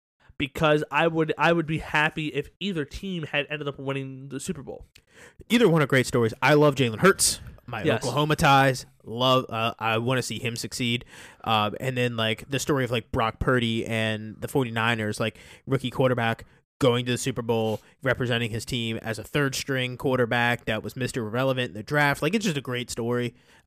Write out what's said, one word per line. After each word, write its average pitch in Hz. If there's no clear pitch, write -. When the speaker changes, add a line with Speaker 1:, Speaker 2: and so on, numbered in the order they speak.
Speaker 1:
because 151
I 156
would, 160
I 156
would 170
be 156
happy 156
if 139
either 170
team 185
had 147
ended 147
up 139
winning 135
the 135
Super -
Bowl. -
Speaker 2:
Either 233
one 165
are 139
great 127
stories. 117
I 139
love 147
Jalen 117
Hurts. -
My 117
Speaker 1:
Yes. 135
Speaker 2:
Oklahoma 147
ties. 135
Love. 127
Uh, 113
I 110
wanna 120
see 110
him 117
succeed. 120
Um, 104
and 127
then, 123
like, 110
the 135
story 131
of, 113
like, 117
Brock 113
Purdy 117
and 110
the 120
forty-niners, 113
like, 110
rookie 127
quarterback 120
going 123
to 127
the 120
Super 123
Bowl, 113
representing 120
his 110
team 117
as 110
a 110
third 139
string 127
quarterback 120
that 110
was 101
Mister 123
Irrelevant 127
in -
the 104
draft. 147
Like, 160
it's 214
just 170
a 139
great 123
story. 120